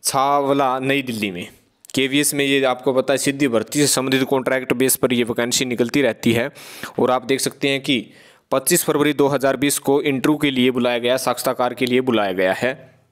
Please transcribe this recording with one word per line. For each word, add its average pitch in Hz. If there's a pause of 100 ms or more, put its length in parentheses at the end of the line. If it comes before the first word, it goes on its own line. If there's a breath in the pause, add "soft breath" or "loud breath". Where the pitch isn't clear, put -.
छावला, 139
नई 135
दिल्ली 110
में। 90 (480)
केवीएस 135
में, 143
ये 139
आपको 127
पता 127
है, 135
सीधी 139
भर्ती 113
से 147
संबंधित 131
कॉन्ट्रैक्ट 131
बेस 123
पर 127
ये 120
वैकेंसी 120
निकलती 123
रहती 117
है। 117 (500 loud breath)
और 123
आप 127
देख 135
सकते -
हैं 135
कि 135 (420 loud breath)
पच्चीस 151
फरवरी 147
दो 139
हज़ार 135
बीस 139
को 139
इंटरव्यू 147
के 143
लिए 127
बुलाया 123
गया, 120
साक्षात्कार 123
के 127
लिए 123
बुलाया 110
गया 92
है - (120)